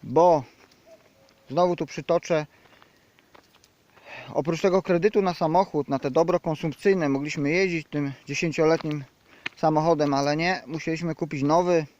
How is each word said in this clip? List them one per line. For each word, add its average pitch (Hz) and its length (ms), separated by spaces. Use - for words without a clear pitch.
bo 156 420
znowu 175 260
tu 160 100
przytoczę, 165 600
oprócz 156 260
tego 185 220
kredytu 190 400
na 180 120
samochód, 165 540
na 135 100
te 143 120
dobro 170 300
konsumpcyjne, 165 680
mogliśmy 143 420
jeździć 170 400
tym 143 220
dziesięcioletnim 156 800
samochodem, 156 580
ale 143 220
nie, 175 300
musieliśmy 160 480
kupić 147 280
nowy 165 440